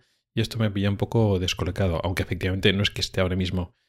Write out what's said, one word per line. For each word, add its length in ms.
Y 80
esto 160
me 120
pilla 200
un 80
poco 400
descolocado, 680
aunque 180
efectivamente 520
no 80
es 80
que 100
esté 220
ahora 140
mismo 380